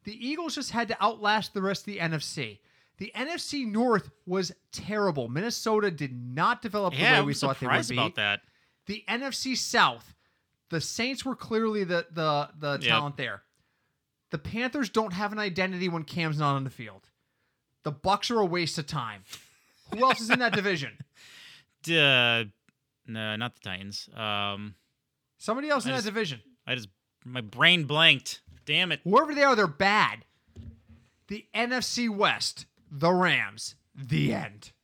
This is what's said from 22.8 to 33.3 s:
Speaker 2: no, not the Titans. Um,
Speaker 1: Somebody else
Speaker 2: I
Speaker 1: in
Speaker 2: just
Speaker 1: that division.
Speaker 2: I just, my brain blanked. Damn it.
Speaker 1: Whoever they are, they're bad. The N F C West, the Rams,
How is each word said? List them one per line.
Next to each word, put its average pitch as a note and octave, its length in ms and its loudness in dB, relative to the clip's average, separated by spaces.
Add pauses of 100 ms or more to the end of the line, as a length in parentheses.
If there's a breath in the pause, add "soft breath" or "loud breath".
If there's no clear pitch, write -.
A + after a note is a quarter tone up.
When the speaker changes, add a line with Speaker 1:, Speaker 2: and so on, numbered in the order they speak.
Speaker 2:
no, A2 320 -6
not A#2+ 180 -6
the - 60 -20
Titans. G2 540 -10
Um, G2+ 600 -4 (640)
Speaker 1:
Somebody C4+ 320 -6
else C4+ 160 0
Speaker 2:
I B3 40 -2
Speaker 1:
in C4 60 -2
Speaker 2:
just A#3 100 -2
Speaker 1:
that G#3+ 80 -4
division. D#3+ 280 -4 (240)
Speaker 2:
I B2 100 -4
just, A2 140 -12 (340)
my B2 160 -10
brain D3 460 4
blanked. D3 560 4 (240)
Damn E3+ 260 -2
it. D3 140 -4
Speaker 1:
Whoever C#4 280 4
they C#4+ 100 4
are, C4+ 120 6
they're G#3 120 4
bad. E3 580 2 (1040)
The G#3 240 -8
N A#3+ 180 0
F B3+ 140 -2
C A#3+ 240 -2
West, G3 560 0 (260)
the D3+ 220 4
Rams, B2+ 600 2 (200)